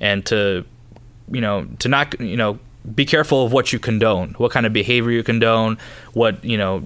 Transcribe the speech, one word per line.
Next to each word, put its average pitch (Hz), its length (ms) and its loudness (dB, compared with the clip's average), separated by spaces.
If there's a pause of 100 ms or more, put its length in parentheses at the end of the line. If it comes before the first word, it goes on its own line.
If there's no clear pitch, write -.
and 98 260 0
to, 98 380 0 (640)
you 127 120 -4
know, 101 240 -2 (140)
to - 80 -2
not, 143 300 0
you 101 180 -6
know, 107 220 0 (360)
be 139 100 2
careful 147 400 2
of 117 80 0
what 131 180 2
you 120 80 -2
condone, 107 600 0
what 117 120 2
kind 120 140 0
of 110 80 0
behavior 117 380 2
you 117 120 0
condone, 113 540 2 (380)
what, 113 280 2
you 113 140 -2
know, 98 300 0